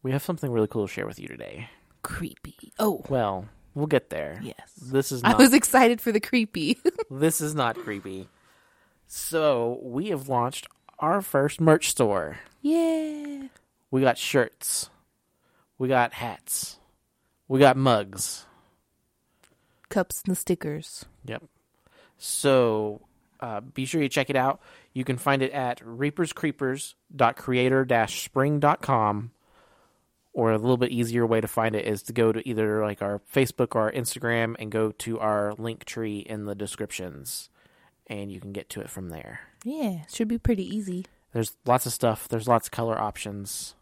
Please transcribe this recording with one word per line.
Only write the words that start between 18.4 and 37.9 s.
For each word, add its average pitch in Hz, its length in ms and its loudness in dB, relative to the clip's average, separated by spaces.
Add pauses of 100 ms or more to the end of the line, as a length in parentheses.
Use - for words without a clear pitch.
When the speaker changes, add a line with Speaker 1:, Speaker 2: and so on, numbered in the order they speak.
Speaker 2:
Cups - 360 -2
and 185 120 0
stickers. 160 680 -6 (220)
Speaker 1:
Yep. - 180 -10 (720)
So, 113 840 2 (380)
uh, 110 200 -8
be 131 260 -8
sure 160 160 0
you 139 80 2
check 135 200 0
it 143 80 0
out. 131 240 2 (320)
You 131 100 -4
can 127 160 -2
find 135 240 2
it 131 80 -2
at 131 340 -4
reapers 147 480 -4
creepers 139 640 -4 (200)
dot 123 220 2
creator 127 480 2
dash 117 380 0
spring 143 360 0
dot 147 220 4
com, 110 480 0 (1040)
or 113 180 2
a 110 60 2
little 120 200 2
bit 120 120 0
easier 117 340 0
way 113 160 4
to 107 80 -2
find 113 280 0
it 104 100 -2
is 104 180 -4
to 117 100 -12
go 113 180 4
to 110 180 -2
either, 107 320 0
like, 104 220 -4
our 101 180 -4 (100)
Facebook 127 440 2
or 110 60 2
our 107 100 2
Instagram 117 680 -2
and 107 140 -10
go 110 220 0
to 113 260 -6
our 104 340 0
link 110 320 -8
tree 110 320 -6
in 104 280 -10
the 101 100 -6
descriptions, 92 960 -10 (560)